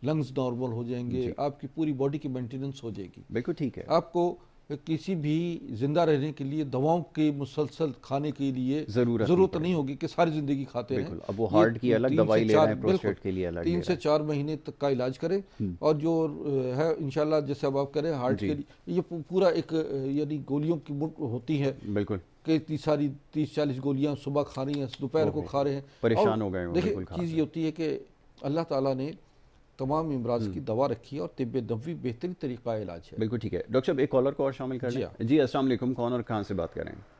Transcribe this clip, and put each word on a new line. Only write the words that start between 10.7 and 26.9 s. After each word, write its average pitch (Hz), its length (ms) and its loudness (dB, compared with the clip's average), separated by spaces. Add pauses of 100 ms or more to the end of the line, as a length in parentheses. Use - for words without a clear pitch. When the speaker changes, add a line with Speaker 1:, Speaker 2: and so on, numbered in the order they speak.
Speaker 1:
रहें। 151 140 -2
Speaker 2:
बिल्कुल, 85 200 -10
अब 101 60 -2
वो 110 180 0
Speaker 1:
ये 107 40 8
Speaker 2:
हार्ट 113 160 8
की 113 60 -6
Speaker 1:
ती-, 120 160 4
Speaker 2:
अलग 120 140 4
Speaker 1:
तीन 131 100 2
से 107 60 6
Speaker 2:
दवाई 110 180 6
ले 107 100 4
Speaker 1:
चार, 156 120 8
Speaker 2:
रहे 107 80 2
हैं, 117 80 -4
प्रोस्टेट 185 240 2
Speaker 1:
बिल्कुल, 98 180 -2
Speaker 2:
के 98 80 -2
लिए 92 140 -2
अलग 85 180 -4
Speaker 1:
तीन 170 120 2
Speaker 2:
ले 175 60 0
Speaker 1:
से 156 60 -6
Speaker 2:
रहे 180 80 2
हैं। - 60 -10
Speaker 1:
चार 151 200 2
महीने 151 340 -2
तक 143 260 -12
का 143 80 2
इलाज 131 280 0
करें। 175 220 -2
Speaker 2:
हम्म। 98 420 -6
Speaker 1:
और 156 120 4
जो, 160 340 2
अ, 151 220 -6 (260)
है 156 200 2
इंशाल्लाह 151 440 2
जैसे 143 280 -2
अब 139 100 0
आप 139 180 -2
करें 156 180 0
हार्ट 131 240 0
Speaker 2:
जी। 104 100 -2
Speaker 1:
के 156 80 0
लिए, - 380 -10
ये 175 80 2
पू-, 170 200 -6
पूरा 185 280 4
एक, 160 240 -2
अ, 160 200 0
यानी 143 440 -2
गोलियों 147 400 0
की 143 160 -10
बुक 151 240 -4
होती 131 400 -2
है 135 360 -2
Speaker 2:
बिल्कुल। 101 240 0
Speaker 1:
कि - 380 -4
इतनी 156 220 -2
सारी 147 340 0 (220)
तीस 151 220 -2
चालीस 143 240 0
गोलियां 139 360 0
सुबह 143 280 -2
खा 135 200 -6
रही 143 160 -2
हैं, 131 100 -4 (120)
दोपहर 147 280 0
को 147 100 -4
Speaker 2:
ओहो। - 80 -6
Speaker 1:
खा 139 140 0
रहे 139 120 2
हैं। 139 120 -6 (180)
Speaker 2:
परेशान 120 240 4
Speaker 1:
और 113 140 2
Speaker 2:
हो 101 80 0
गए 92 160 -2
हो, 85 80 -4
Speaker 1:
देखिए, 180 160 2